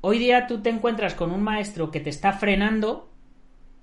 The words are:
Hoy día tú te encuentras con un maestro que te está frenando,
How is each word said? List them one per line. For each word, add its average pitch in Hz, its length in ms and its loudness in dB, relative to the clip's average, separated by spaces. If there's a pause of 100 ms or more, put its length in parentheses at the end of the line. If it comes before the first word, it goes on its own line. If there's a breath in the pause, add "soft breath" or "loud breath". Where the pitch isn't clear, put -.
Hoy 208 180 2
día 247 280 4
tú 233 140 -4
te 226 80 2
encuentras 220 440 0
con 170 180 -2
un 202 100 -2
maestro 208 480 -2
que 156 120 -6
te 147 80 -6
está 190 240 0
frenando, 208 760 0 (720)